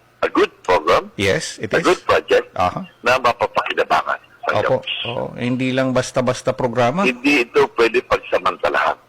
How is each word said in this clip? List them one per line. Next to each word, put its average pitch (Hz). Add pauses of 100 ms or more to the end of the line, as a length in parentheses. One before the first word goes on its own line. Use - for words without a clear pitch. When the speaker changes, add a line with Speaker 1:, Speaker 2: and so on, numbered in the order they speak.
(200)
Speaker 1:
a -
good 370 (100)
program, 92
Speaker 2:
Yes, 98
it 107
Speaker 1:
a -
Speaker 2:
is. 175
Speaker 1:
good 359
project -
Speaker 2:
Aha. 90 (180)
Speaker 1:
na 123
mapapakinabangan 101 (240)
sa -
Speaker 2:
Opo. 123
Speaker 1:
jobs. - (140)
Speaker 2:
Oo. 123
Hindi 127
lang 131
basta-basta 127
programa. 123
Speaker 1:
Hindi 127
ito 139
pwede 117
pagsamantalahan. 82 (120)